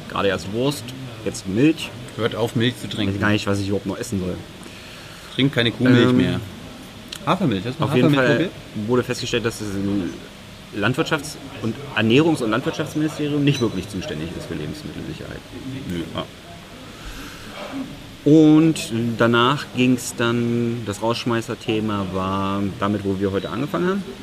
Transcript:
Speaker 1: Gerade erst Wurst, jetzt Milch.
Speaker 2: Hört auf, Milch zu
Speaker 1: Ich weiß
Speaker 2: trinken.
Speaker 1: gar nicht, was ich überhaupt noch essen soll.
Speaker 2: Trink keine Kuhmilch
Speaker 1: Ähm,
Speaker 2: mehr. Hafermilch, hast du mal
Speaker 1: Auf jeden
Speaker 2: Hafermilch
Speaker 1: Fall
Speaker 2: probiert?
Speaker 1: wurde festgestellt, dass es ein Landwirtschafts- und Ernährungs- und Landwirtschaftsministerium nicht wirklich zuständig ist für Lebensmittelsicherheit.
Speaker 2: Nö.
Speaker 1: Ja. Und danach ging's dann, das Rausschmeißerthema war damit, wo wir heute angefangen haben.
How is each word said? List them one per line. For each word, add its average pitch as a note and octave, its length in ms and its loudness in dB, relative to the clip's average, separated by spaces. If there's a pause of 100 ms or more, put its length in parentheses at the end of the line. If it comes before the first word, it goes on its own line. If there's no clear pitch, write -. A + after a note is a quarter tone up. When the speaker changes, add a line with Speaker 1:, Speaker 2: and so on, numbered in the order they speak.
(100)
Speaker 1:
Gerade G2 180 0
erst F#2 240 -2
Wurst, C3 320 -2 (400)
jetzt - 240 -6
Milch. C#3+ 420 2 (260)
Speaker 2:
Hört A2 180 -2
auf, A2+ 220 -2
Milch A#2+ 200 2
zu - 100 -10
Speaker 1:
Ich G2 40 -10
weiß G2 60 -8
Speaker 2:
trinken. G2 240 0
Speaker 1:
gar G#2 100 2
nicht, G#2 160 0
was G2+ 140 0
ich G2 80 -4
überhaupt G2 180 -2
noch F#2+ 120 -4
essen G2+ 220 -4
soll. F2+ 140 -2 (1000)
Speaker 2:
Trink C#3 200 2
keine A#2 180 4
Kuhmilch B2 380 6
Speaker 1:
Ähm, B2+ 60 4
Speaker 2:
mehr. F2+ 240 4 (840)
Hafermilch, C#3 400 2
hast B2+ 100 -4
du - 40 -6
mal A2 80 0
Speaker 1:
Auf C#3+ 80 0
jeden B2 120 6
Speaker 2:
Hafermilch C3+ 200 6
Speaker 1:
Fall C3+ 200 4
Speaker 2:
probiert? - 400 -8
Speaker 1:
wurde B2 140 4
festgestellt, A#2+ 440 -2
dass A2+ 140 -2
es G#2 140 -4
ein G2 360 0 (680)
Landwirtschafts- C#3 580 0 (260)
und A2+ 120 -2 (220)
Ernährungs- C3 460 6
und A2 80 0
Landwirtschaftsministerium D3+ 920 0
nicht C#3 180 4
wirklich F#2 280 0
zuständig E2 480 -6
ist D#2+ 100 -8
für E2+ 80 -6
Lebensmittelsicherheit. - 880 -8 (480)
Speaker 2:
Nö. F2 120 -4 (140)
Speaker 1:
Ja. E2+ 100 -6 (2000)
Und D#3 640 8 (260)
danach A#2+ 460 4 (120)
ging's B2+ 400 2
dann, A#2+ 680 0
das G2+ 160 -4
Rausschmeißerthema A2 1120 0
war G2 500 0 (160)
damit, G2+ 260 0
wo G2 140 2
wir F#2+ 140 2
heute F#2+ 160 -2
angefangen D3 400 0
haben. F#3+ 160 0 (180)